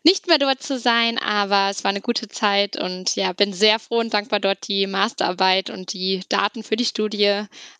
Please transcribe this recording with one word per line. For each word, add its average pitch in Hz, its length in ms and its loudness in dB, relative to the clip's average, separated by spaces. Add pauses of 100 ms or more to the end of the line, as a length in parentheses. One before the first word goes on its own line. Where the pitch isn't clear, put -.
nicht 370 220 2
mehr 339 100 4
dort 269 260 0
zu 269 160 -4
sein, 233 380 2
aber 202 520 2
es 202 140 -8
war 196 60 2
eine 196 100 -2
gute 220 300 -2
Zeit 202 520 0
und 185 360 -4
ja, 190 160 0
bin 202 180 2
sehr 208 260 4
froh 233 220 -2
und 226 140 -2
dankbar, 208 260 0
dort 196 300 -2
die 196 180 0
Masterarbeit 190 840 0
und 190 220 -8
die 185 380 -2
Daten 208 340 -2
für 220 140 -2
die 240 80 0
Studie 208 560 0 (380)